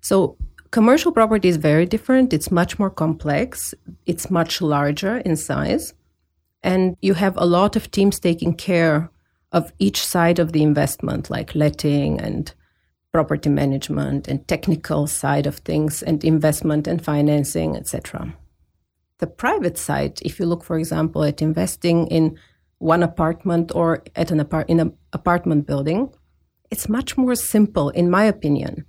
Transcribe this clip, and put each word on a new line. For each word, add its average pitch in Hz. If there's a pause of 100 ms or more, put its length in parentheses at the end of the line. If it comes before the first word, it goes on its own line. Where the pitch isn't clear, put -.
So - (340)
commercial 254
property 214
is 170
very 156
different. 254
It's 151
much 180
more 202
complex. 160 (320)
It's 170
much 170
larger 151
in 180
size. - (680)
And 185
you 190
have 190
a -
lot 180
of -
teams 196
taking 165
care 165 (420)
of 170
each 196
side 170
of 165
the 151
investment, 147
like -
letting 147
and - (580)
property 151
management 139
and 139
technical 156
side 143
of 147
things 156
and 156
investment 151
and 170
financing, 147
et -
cetera. - (840)
The -
private 269
side, 143
if -
you 185
look, 170
for 165
example, 160
at 151
investing 170
in 160 (380)
one 170
apartment 170
or 165 (120)
at -
an 156
apart-, 156
in 165
an 160 (180)
apartment 170
building, 156 (560)
it's -
much 247
more 254
simple, 208
in 175
my 190
opinion 147